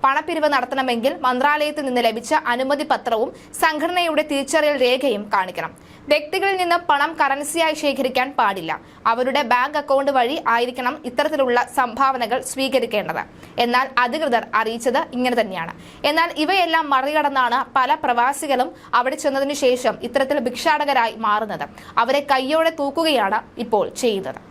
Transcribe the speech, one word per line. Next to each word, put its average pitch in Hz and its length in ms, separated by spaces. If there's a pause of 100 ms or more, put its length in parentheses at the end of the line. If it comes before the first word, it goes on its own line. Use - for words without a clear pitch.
പണപ്പിരിവ് 302 500
നടത്തണമെങ്കിൽ 262 600 (120)
മന്ത്രാലയത്തിൽ 294 600
നിന്ന് 247 220
ലഭിച്ച 226 260 (200)
അനുമതി 269 380
പത്രവും 233 380 (320)
സംഘടനയുടെ 320 680
തിരിച്ചറിയൽ 294 440 (100)
രേഖയും 254 380 (100)
കാണിക്കണം. 185 380 (400)
വ്യക്തികളിൽ 381 500
നിന്ന് 349 160 (120)
പണം 294 220 (100)
കറൻസിയായി 294 640
ശേഖരിക്കാൻ 262 440 (120)
പാടില്ല. 190 320 (400)
അവരുടെ 254 300 (100)
ബാങ്ക് 262 300
അക്കൗണ്ട് 277 360
വഴി 247 180 (180)
ആയിരിക്കണം 247 420 (140)
ഇത്തരത്തിലുള്ള 254 580 (100)
സംഭാവനകൾ 254 640 (100)
സ്വീകരിക്കേണ്ടത്. 226 680 (440)
എന്നാൽ 247 220 (160)
അധികൃതർ 247 400 (160)
അറിയിച്ചത് 233 420 (160)
ഇങ്ങനെ 247 240
തന്നെയാണ്. 185 320 (360)
എന്നാൽ 330 220 (120)
ഇവയെല്ലാം 330 500
മറികടന്നാണ് 269 680 (180)
പല 269 260
പ്രവാസികളും 262 680 (280)
അവിടെ 254 240
ചെന്നതിനു 277 300 (120)
ശേഷം 247 300 (120)
ഇത്തരത്തിൽ 269 400
ഭിക്ഷാടകരായി 277 680 (120)
മാറുന്നത്. 208 380 (380)
അവരെ 277 280
കയ്യോടെ 302 480
തൂക്കുകയാണ് 277 640 (240)
ഇപ്പോൾ 208 200 (180)
ചെയ്യുന്നത്. 196 480